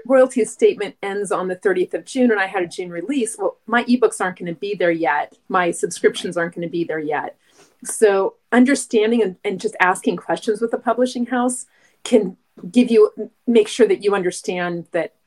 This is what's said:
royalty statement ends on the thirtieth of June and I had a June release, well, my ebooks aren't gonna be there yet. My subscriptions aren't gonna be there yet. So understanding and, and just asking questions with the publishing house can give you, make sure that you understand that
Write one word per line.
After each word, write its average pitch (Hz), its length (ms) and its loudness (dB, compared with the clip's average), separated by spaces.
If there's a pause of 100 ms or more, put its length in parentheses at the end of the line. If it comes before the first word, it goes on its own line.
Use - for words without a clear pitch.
royalty 254 380 4
statement - 580 0
ends 202 300 -4
on 185 160 -2
the 180 80 -6
thirtieth 185 380 0
of 170 100 -6
June 254 260 2
and 208 100 2
I 190 60 0
had 190 160 -4
a 175 60 -4
June 180 220 -10
release, 214 480 -4
well, 196 280 -4
my 240 180 0
ebooks 247 360 0
aren't 185 180 -4
gonna 175 160 -8
be 202 200 -8
there 175 160 0
yet. 156 460 -2 (120)
My 180 220 0
subscriptions - 680 -2
aren't 170 180 -4
gonna 170 140 -8
be 170 160 -4
there 160 160 -6
yet. 147 360 -6 (480)
So 147 520 2 (160)
understanding 240 680 4
and, 185 220 -4
and 196 160 -4
just - 200 -6
asking 185 360 0
questions 202 440 -4
with 226 100 -2
the 247 80 -2
publishing 247 480 -2
house 247 400 -2 (360)
can 202 340 2 (340)
give 240 200 2
you, 214 400 4 (160)
make 226 220 4
sure 226 200 2
that 190 140 0
you 202 120 2
understand 175 800 -4
that 165 220 -4 (120)